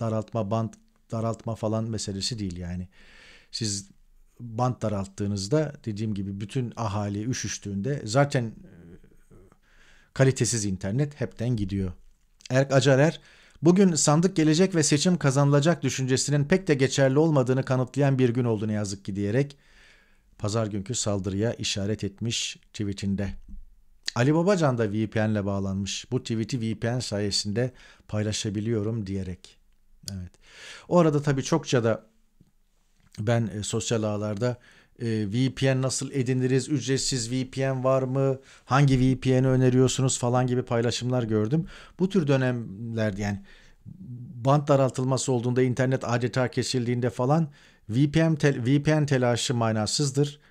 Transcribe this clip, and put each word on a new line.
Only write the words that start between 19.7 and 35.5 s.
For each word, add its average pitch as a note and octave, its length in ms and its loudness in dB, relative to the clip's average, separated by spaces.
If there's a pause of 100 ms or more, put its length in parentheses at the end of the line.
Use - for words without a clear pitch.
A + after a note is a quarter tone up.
pazar A2 280 -2
günkü G#2 280 -6
saldırıya G2+ 600 -2
işaret G#2 500 -4
etmiş A2 520 -6 (160)
tweetinde. G2+ 560 -4 (840)
Ali C3 200 4
Babacan E3 440 2
da A2 140 0
V A2 140 0
P G#2+ 220 0
N G#2+ 40 0
ile G#2 120 -2
bağlanmış. G2 680 -4
"Bu B2+ 120 -2
tweet'i A2+ 380 -4
V A2+ 140 -2
P A#2 220 -2
N B2+ 40 -2
sayesinde G#2+ 720 -2 (360)
paylaşabiliyorum." G#2+ 960 -2
diyerek. F#2+ 520 -8 (540)
Evet. F2+ 200 -12 (560)
O E3+ 100 4
arada D3+ 240 4
tabii C#3 200 0
çokça C#3 420 0
da A2+ 220 0 (1120)
ben, A#2 380 0
e, G#2 40 -6
sosyal A2+ 400 -2
ağlarda, G#2+ 560 -4 (400)
e, A#2+ 80 -8 (260)
"V B2+ 220 0